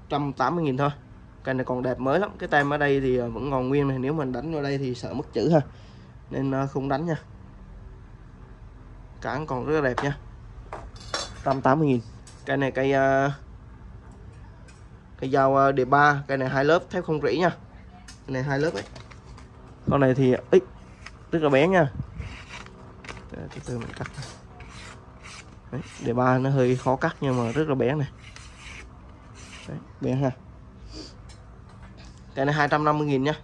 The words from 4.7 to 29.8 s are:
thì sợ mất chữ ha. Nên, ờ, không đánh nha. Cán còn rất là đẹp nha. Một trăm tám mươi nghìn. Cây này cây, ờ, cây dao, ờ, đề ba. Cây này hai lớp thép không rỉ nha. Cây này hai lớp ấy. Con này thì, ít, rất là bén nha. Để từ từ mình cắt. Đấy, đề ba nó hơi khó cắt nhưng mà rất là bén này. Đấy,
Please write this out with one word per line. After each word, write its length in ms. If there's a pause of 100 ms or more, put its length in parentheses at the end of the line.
thì 160
sợ 200
mất 180
chữ 160
ha. 120 (680)
Nên, 200
ờ, 160
không 220
đánh 180
nha. 100 (2000)
Cán 260
còn 200
rất 140
là 80
đẹp 160
nha. 140 (540)
Một 720
trăm 160
tám 180
mươi 100
nghìn. 120 (460)
Cây 100
này 140
cây, 220
ờ, 400 (1900)
cây 100
dao, 260
ờ, 160
đề 120
ba. 420
Cây 120
này 100
hai 160
lớp 260
thép 140
không 180
rỉ 160
nha. 120 (760)
Cây 80
này 80
hai 160
lớp 160
ấy. 100 (1080)
Con 100
này 140
thì, 200 (160)
ít, 120 (680)
rất 120
là 60
bén 220
nha. 220 (1400)
Để 100 (120)
từ 120
từ 120
mình 200
cắt. 80 (1700)
Đấy, 80 (240)
đề 80
ba 260
nó 120
hơi 260
khó 200
cắt 240
nhưng 160
mà 160
rất 160
là 60
bén 240
này. 100 (1600)
Đấy, 80 (240)